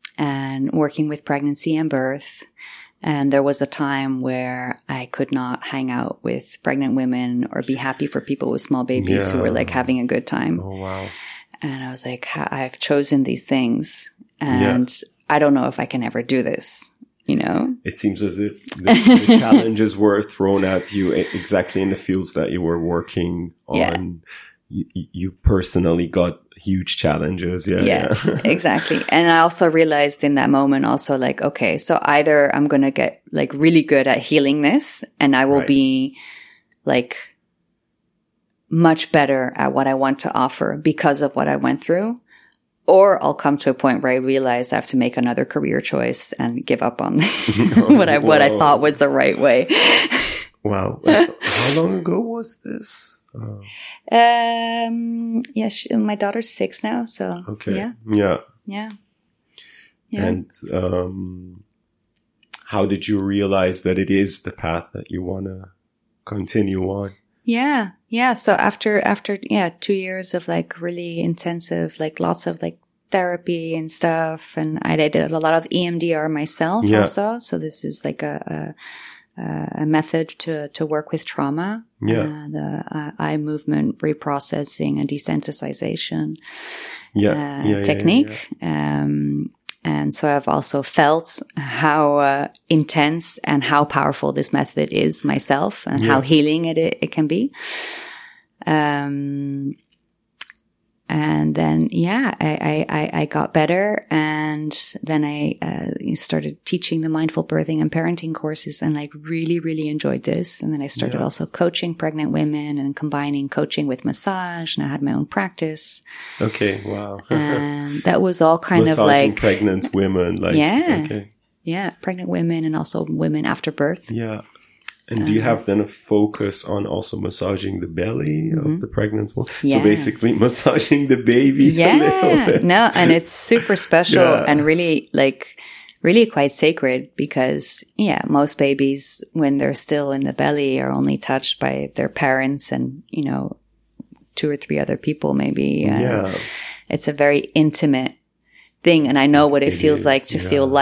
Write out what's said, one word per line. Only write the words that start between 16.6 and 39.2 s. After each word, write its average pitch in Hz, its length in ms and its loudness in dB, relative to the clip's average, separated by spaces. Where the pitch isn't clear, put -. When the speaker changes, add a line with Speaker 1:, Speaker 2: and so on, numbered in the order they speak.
Speaker 1:
you - 120 0
know? - 380 0
Speaker 2:
It - 140 -8
seems 104 240 -2
as 92 160 -4
if 104 140 -4
the, - 180 6
the 226 120 8
Speaker 1:
<laughs> - 20 8
Speaker 2:
challenges 113 560 4
were 104 260 4
thrown 98 420 0
at 92 280 0
you 95 220 0
e-, 90 200 0
exactly 95 480 0
in 98 80 0
the 95 60 0
fields 92 380 -4
that 80 180 -2
you 90 100 -2
were 85 180 0
working 87 720 -2
Speaker 1:
Yeah. - 220 0
Speaker 2:
on. 87 280 -8
You, - 260 -6
you 92 360 -8
personally 87 800 2
got 87 320 0
huge 95 400 -4
challenges. 87 720 -2
Yeah, 92 160 2
Speaker 1:
Yeah, 95 320 2
Speaker 2:
yeah. - 180 0
<laughs> - 0 -
Speaker 1:
exactly. 147 640 0
And 170 220 4
I 165 100 6
also 165 300 4
realized 151 540 2
in 143 120 4
that 131 140 4
moment 139 360 4
also, 135 320 0
like, 131 240 -2
okay, 117 360 0
so - 240 0
either 147 520 4
I'm 147 140 2
gonna 139 220 4
get, - 320 -2
like, 147 200 -2
really 156 300 6
good 139 260 4
at 131 100 4
healing 147 440 2
this 214 420 0
and 139 160 4
I 131 80 4
will 139 140 4
Speaker 2:
Right. - 80 0
Speaker 1:
be, 135 500 2
like, 127 320 0
much 160 420 4
better 135 440 2